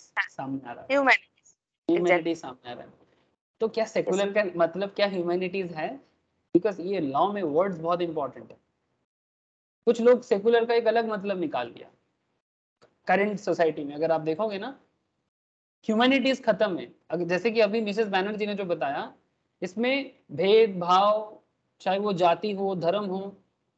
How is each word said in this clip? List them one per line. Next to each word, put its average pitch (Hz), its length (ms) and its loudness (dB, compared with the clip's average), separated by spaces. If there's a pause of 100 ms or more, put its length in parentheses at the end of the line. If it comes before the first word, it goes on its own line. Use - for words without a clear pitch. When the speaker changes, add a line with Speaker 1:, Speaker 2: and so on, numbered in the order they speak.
(200)
Speaker 1:
सामने 135 500 -8
आ - 40 -12
रहा - 100 -16
है। - 60 -20
Speaker 2:
Humanities। - 680 2 (320)
Speaker 1:
ह्यूमैनिटी 175 260 4
Speaker 2:
Exactly। 165 260 -2
Speaker 1:
सामने 127 300 -14
आ - 20 -10
रहा 131 100 -14
है। - 100 -20 (640)
तो 226 80 0
क्या 220 180 0
सेकुलर 196 480 0
Speaker 2:
Yes। - 20 -2
Speaker 1:
का 185 240 0
मतलब 175 300 0
क्या 202 180 0
humanities 180 640 -4
है? 170 280 -8 (580)
Because 196 220 0
ये 190 200 -4
लॉ 156 340 0
में 202 100 -4
words 170 340 0
बहुत 175 240 -2
important 143 500 -6
है। - 140 -20 (1200)
कुछ 226 160 2
लोग 240 200 6
secular 226 440 2
का 240 80 0
एक 233 140 2
अलग 220 220 2
मतलब 196 300 -4
निकाल 131 320 -4
दिया - 160 -20 (1200)
Current 196 320 2
society 160 440 0
में। 143 120 -10
अगर 160 160 0
आप 160 100 0
देखोगे 190 360 -4
ना, 240 220 -10 (1080)
humanities 254 580 2
खत्म 202 340 0
है। 120 180 -12 (140)
अगर 175 160 -2
जैसे 180 260 0
कि 226 80 0
अभी 214 220 2
Missus 208 260 -2
Banerjee 202 380 -2
ने 208 100 -4
जो 196 100 -6
बताया, 160 480 -6 (480)
इसमें 247 540 -4 (160)
भेदभाव, 196 1080 4 (400)
चाहे 190 200 -2
वो 208 140 0
जाति 170 380 2
हो, 196 240 -2
धर्म 180 300 0
हो, 190 300 -8 (420)